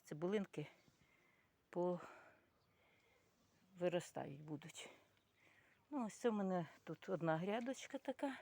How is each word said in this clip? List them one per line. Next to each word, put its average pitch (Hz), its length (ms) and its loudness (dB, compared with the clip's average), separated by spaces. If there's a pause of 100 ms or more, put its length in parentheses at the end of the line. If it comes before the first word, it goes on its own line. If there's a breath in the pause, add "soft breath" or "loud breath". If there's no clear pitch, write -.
цибулинки 175 640 0 (3000 loud breath)
повиростають 170 720 0
будуть. 156 480 -8 (1000 soft breath)
Ну, 269 160 0
ось 196 80 -4
це - 160 2
в 220 40 4
мене 185 320 2 (180)
тут - 260 -8
одна 160 280 4
грядочка 233 600 -2
така. 269 440 -2